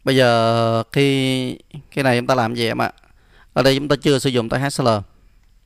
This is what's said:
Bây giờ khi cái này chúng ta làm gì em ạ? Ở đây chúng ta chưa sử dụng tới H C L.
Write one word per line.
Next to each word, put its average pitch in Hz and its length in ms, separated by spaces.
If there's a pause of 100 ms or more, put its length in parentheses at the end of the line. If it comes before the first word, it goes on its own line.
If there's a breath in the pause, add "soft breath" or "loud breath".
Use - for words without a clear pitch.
Bây 131 120
giờ 117 680 (100)
khi 131 680 (320)
cái 143 140
này 123 140
chúng 123 80
ta 131 80
làm 117 200
gì 117 120
em 120 160
ạ? 104 100 (600 soft breath)
Ở - 100
đây 135 160
chúng 143 100
ta 147 140
chưa 143 160
sử 135 120
dụng 117 180
tới 131 120
H 139 80
C - 120
L. 127 80 (760)